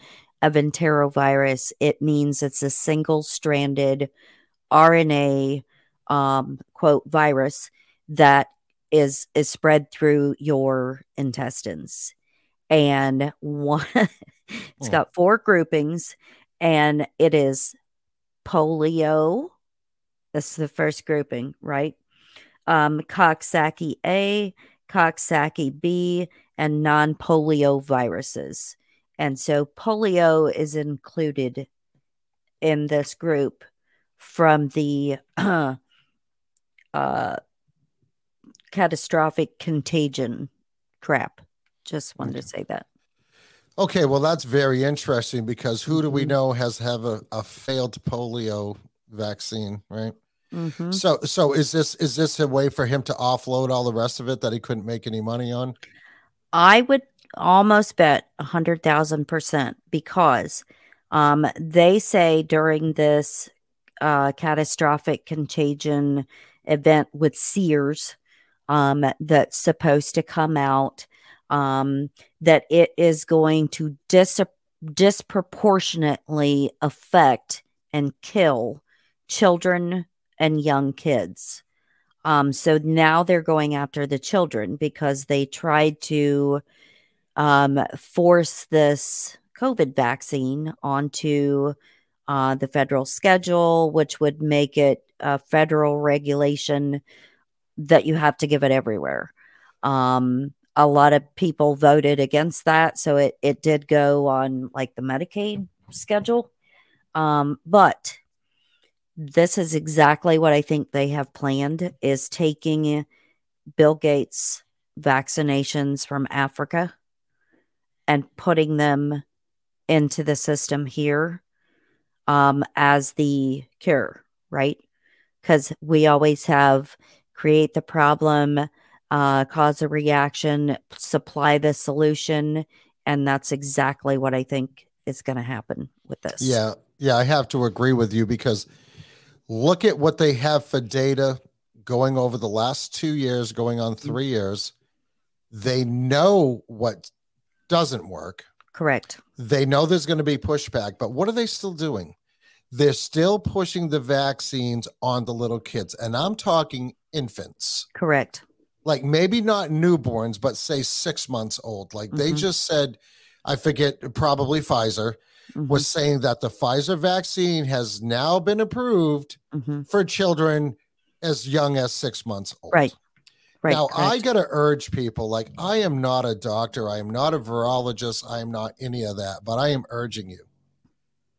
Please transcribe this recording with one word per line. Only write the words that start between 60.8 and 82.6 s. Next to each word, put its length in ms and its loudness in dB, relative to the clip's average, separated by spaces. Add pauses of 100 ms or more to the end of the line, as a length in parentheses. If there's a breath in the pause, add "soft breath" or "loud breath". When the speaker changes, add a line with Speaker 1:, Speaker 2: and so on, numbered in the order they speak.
Speaker 1:
um, 360 4 (120)
they 400 4
say 440 2
during 500 0
this, 560 0 (520)
uh, 320 2
catastrophic 920 -2
contagion 1000 -2 (400 soft breath)
event 480 2
with 220 -2
Sears, 800 -2 (520)
um, 380 2 (140)
that's 380 2
supposed 580 2
to 80 0
come 340 -2
out, 480 0 (460 soft breath)
um, 580 -2 (320 soft breath)
that 280 6
it 280 6
is 280 2
going 420 4
to 300 -8 (100)
dis-, 320 6 (540)
disproportionately 1800 0 (100)
affect 800 2 (280)
and 300 -2
kill 600 0 (460)
children 800 0 (320)
and 240 0
young 320 0
kids. 680 -4 (600)
Um, 300 2
so 240 2